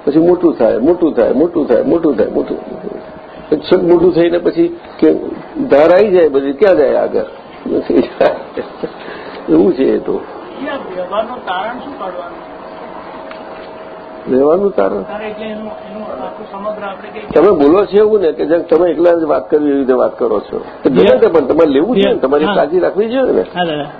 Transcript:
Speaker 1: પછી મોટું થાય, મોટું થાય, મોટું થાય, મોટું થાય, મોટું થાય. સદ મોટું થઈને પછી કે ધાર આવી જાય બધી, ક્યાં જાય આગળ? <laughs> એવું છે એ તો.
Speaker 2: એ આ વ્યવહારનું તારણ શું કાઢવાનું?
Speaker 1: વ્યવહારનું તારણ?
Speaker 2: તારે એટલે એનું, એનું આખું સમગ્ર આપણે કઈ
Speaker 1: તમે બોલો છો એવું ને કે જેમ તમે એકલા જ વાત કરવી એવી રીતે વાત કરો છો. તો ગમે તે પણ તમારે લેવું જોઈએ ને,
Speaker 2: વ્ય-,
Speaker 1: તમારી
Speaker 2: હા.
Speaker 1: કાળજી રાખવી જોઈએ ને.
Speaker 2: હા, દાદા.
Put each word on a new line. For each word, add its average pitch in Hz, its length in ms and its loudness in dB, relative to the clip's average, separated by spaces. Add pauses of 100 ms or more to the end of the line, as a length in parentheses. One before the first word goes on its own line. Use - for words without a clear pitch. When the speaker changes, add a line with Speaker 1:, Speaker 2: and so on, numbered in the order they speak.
Speaker 1:
પછી 147 140 0
મોટું 175 360 2
થાય, 110 240 2
મોટું 160 360 2
થાય, 120 180 2
મોટું 151 340 0
થાય, 120 160 2
મોટું 151 340 2
થાય, 101 100 0
મોટું - 300 -4
થાય. - 640 -14 (320)
સદ 180 320 2
મોટું 175 320 4
થઈને 170 240 2
પછી 170 400 0 (200)
કે 156 160 4 (560)
ધાર 151 240 6
આવી 208 160 6
જાય 175 180 6
બધી, 139 240 0
ક્યાં 185 240 4
જાય 123 200 4
આગળ? 107 280 0 (360)
<laughs> - 1900 -4
એવું 170 240 4
છે 131 100 -2
એ 113 160 2
તો. - 220 -4 (440)
Speaker 2:
એ 294 40 -8
આ 285 80 -8 (180)
વ્યવહારનું 220 520 -6
તારણ 202 340 -8
શું - 180 -14
કાઢવાનું? 180 520 -12 (1800)
Speaker 1:
વ્યવહારનું 151 420 2
તારણ? 196 320 -2
Speaker 2:
તારે 214 240 -10
એટલે 214 200 -10
એનું, 214 180 -10
એનું 208 380 -14
આખું - 440 -12
સમગ્ર 196 360 -10
આપણે 101 380 -12
કઈ - 140 -14
Speaker 1:
તમે 165 160 6
બોલો 170 340 4
છો 190 120 -2
એવું 214 240 4
ને 156 120 2
કે - 140 -4
જેમ 165 160 2
તમે 175 280 2
એકલા 165 200 4
જ 170 140 2
વાત 147 260 -2
કરવી 151 180 2
એવી 139 100 2
રીતે 131 140 2
વાત 117 260 0
કરો 110 220 0
છો. - 180 -10 (240)
તો - 80 2
ગમે 196 280 4
તે 220 80 4
પણ 160 200 2
તમારે 151 240 4
લેવું 180 260 2
જોઈએ 196 100 2
ને, 123 60 2
Speaker 2:
વ્ય-, - 100 0
Speaker 1:
તમારી 143 220 2
Speaker 2:
હા. 196 100 0
Speaker 1:
કાળજી 165 240 0
રાખવી 175 300 0
જોઈએ 254 240 0
ને. 104 120 2 (100)
Speaker 2:
હા, 180 100 -2
દાદા. 151 200 -4 (160)